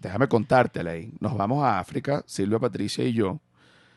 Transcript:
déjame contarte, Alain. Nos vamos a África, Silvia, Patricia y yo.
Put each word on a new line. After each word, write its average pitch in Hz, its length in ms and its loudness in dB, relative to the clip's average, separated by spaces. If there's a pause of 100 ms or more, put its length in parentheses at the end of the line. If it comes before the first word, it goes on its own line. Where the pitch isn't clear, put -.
déjame 107 280 0
contarte, 117 520 4
Alain. 85 400 -6
Nos 101 160 -2
vamos 120 260 0
a 110 160 2
África, 139 480 -4
Silvia, 104 320 0
Patricia 117 460 -2
y 127 80 2
yo. 95 280 0 (560)